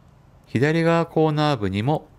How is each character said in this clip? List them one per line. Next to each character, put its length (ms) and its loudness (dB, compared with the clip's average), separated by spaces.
左 360 0
側 240 2
コ 220 0
ー 20 0
ナ 240 0
ー 20 -2
部 140 -4
に 140 -2
も 240 -4